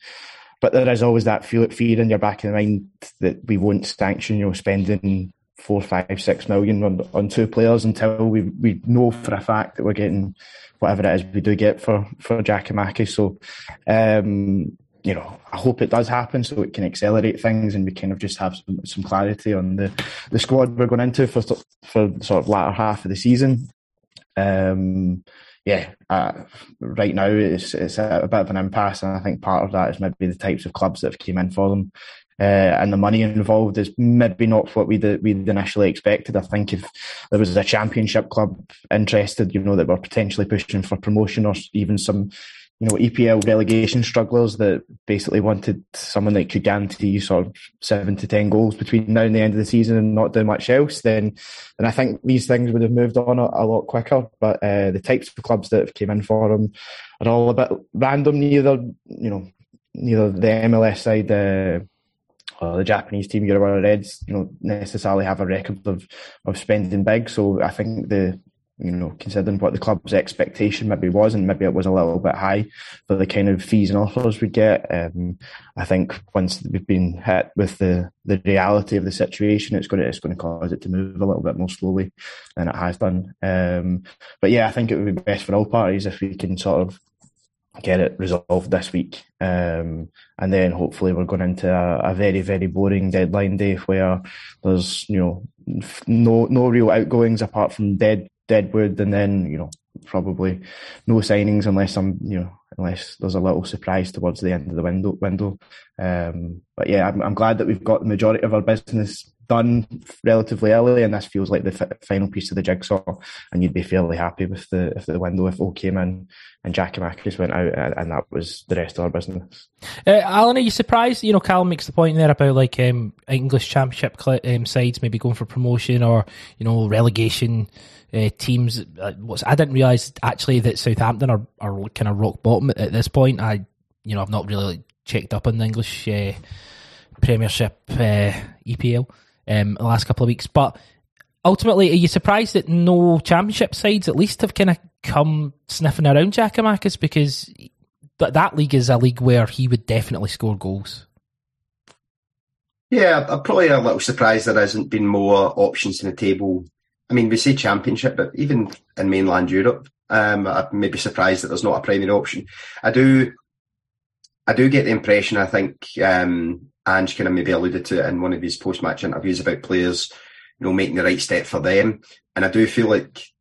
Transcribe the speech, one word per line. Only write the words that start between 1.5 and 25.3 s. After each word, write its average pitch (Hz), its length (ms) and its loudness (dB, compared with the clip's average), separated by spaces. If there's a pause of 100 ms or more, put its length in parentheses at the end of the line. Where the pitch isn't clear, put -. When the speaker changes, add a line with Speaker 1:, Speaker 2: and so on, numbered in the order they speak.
Speaker 1:
fear 117 320 0
in 113 100 2
your 107 80 2
back 101 260 -2
of 104 60 -2
the 104 60 -2
mind 104 320 0 (320)
that - 260 0
we 110 100 0
won't 98 300 0
sanction, 101 500 -4
you 101 100 0
know, 95 60 -2
spending 98 800 -2 (240)
four, 101 240 -2
five, 95 400 -4
six - 280 -2
million 101 340 2
on, 95 320 -2
on 104 140 0
two 110 180 0
players 113 400 2
until 110 400 0
we, 110 160 2
we - 420 -2
know 120 260 4
for - 240 -6
a 101 60 -4
fact 110 360 -2
that - 80 -6
we're 104 100 0
getting 98 400 -2 (460)
whatever 98 280 0
it 85 120 2
is 90 120 -8
we 101 80 -2
do 104 140 2
get 107 260 0
for, 101 260 -2 (120)
for 117 240 -4
Giakoumakis. 104 640 -2
So, 98 300 -2 (480)
um, 101 920 2 (280)
you 95 100 -2
know, - 240 -12 (140)
I - 40 -10
hope 127 240 0
it 120 100 0
does 117 180 2
happen 123 360 -2
so - 180 -6
it - 120 -6
can 101 100 -4
accelerate 107 560 0
things 110 340 0
and 95 120 0
we 92 60 -4
kind 95 200 -6
of 92 60 -8
just 98 200 -8
have 92 180 -4
some, - 280 -8
some 95 200 -10
clarity 104 500 -2
on 92 220 -2
the, 98 140 -2 (400)
the 117 80 0
squad 123 380 2
we're 120 100 2
going 117 140 2
into 123 260 2
for, 117 140 0 (420)
for 107 280 2 (100)
sort 92 220 0
of - 60 -4
latter 98 240 2
half 107 340 -2
of 92 40 -6
the 101 60 -4
season. 123 540 2 (640)
Um, 95 880 0 (400)